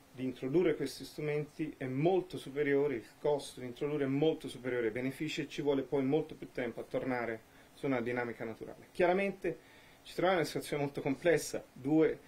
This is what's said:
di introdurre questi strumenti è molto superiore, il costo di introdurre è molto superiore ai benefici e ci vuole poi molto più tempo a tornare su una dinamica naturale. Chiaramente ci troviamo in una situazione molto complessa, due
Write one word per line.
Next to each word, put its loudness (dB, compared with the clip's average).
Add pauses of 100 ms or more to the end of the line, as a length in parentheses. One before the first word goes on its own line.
(160)
di -6
introdurre 2
questi -6
strumenti -4
è -6
molto 2
superiore, 2
il -8 (140)
costo 0
di -8
introdurre -2
è 0
molto 2
superiore -2
ai 2
benefici -4
e -4
ci -6
vuole 2
poi 0
molto 0
più -16
tempo -6
a -8
tornare -4 (320)
su -6
una 2
dinamica -2
naturale. -12
Chiaramente 2 (460)
ci -18
troviamo 4
in 4
una 2
situazione -4
molto -4
complessa, 2
due 4